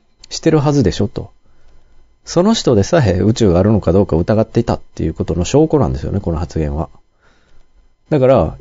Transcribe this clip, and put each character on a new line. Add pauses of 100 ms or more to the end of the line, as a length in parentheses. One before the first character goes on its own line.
(280)
し
て
る
は
ず
で
し
ょ
と。 (920)
そ
の
人
で
さ
え
宇
宙
が
あ
る
の
か
ど
う
か
疑
っ
て
い
た
っ
て
い
う
こ
と
の
証
拠
な
ん
で
す
よ
ね、
こ
の
発
言
は。 (1200)
だ
か
ら、